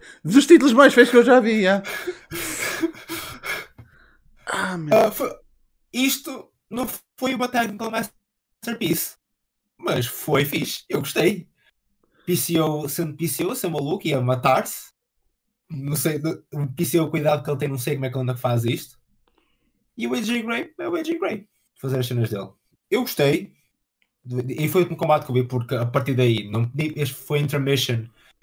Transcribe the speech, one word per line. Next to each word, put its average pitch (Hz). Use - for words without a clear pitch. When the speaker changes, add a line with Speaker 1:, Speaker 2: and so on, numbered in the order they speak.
Speaker 1:
Dos 208
títulos 277
mais 269
feios 240
que 254
eu 240
já 254
vi, 220
já. 196
Ah, 190
meu. 156
Speaker 2:
Ah, 220
foi... -
isto 269
não 247
foi 262
uma 247
technical 226
masterpiece, -
mas 135
foi 147
fixe, -
eu -
gostei. 214
P 175
C 165
O, 151
sendo 156
P 165
C -
O, 240
seu 185
maluco, 156
ia 143
matar-se. 127
Não 143
sei, 151
o 143
P 170
C 170
O, 151
cuidado 151
que 156
ele 135
tem, 143
não 135
sei 143
como 131
é 131
que 123
ele 131
anda 127
faz 120
isto. -
E 226
o 247
A 247
J 233
Gray 233
é 339
o 339
A 311
J 330
Gray, 320
fazer 135
as 123
cenas 120
dele. 98
Eu 226
gostei. 180
E 143
foi 185
o -
último 170
combate 151
que -
eu 123
vi, 123
porque 123
a 117
partir 127
daí, 113
não, 117
este 151
foi -
intermission. 135